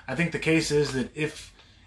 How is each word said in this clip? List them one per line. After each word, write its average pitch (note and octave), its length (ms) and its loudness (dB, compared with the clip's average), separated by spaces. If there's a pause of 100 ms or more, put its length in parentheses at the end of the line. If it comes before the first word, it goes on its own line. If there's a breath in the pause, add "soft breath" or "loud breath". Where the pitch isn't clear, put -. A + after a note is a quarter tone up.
I C3 80 -6
think E3 180 0
the D3 60 -4
case D#3+ 320 2
is D3 220 2
that B2 240 -2
if, - 360 -6 (340 soft breath)